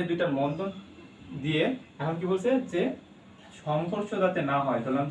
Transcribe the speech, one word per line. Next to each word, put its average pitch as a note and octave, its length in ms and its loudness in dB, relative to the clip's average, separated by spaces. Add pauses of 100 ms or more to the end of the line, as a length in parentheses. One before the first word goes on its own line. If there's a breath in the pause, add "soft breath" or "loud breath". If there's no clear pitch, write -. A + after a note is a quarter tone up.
দুইটা E3+ 180 2 (100)
মন্দন D#3+ 340 0 (720)
দিয়ে D#3 200 2 (380)
এখন E3 180 0
কি F3+ 120 -4
বলছে F#3+ 180 2 (240)
যে F3 80 2 (800)
সংঘর্ষ E3+ 460 0 (140)
যাতে F3+ 160 4 (120)
না C#3+ 140 4
হয়। A#2+ 200 0
ধরলাম C3+ 260 2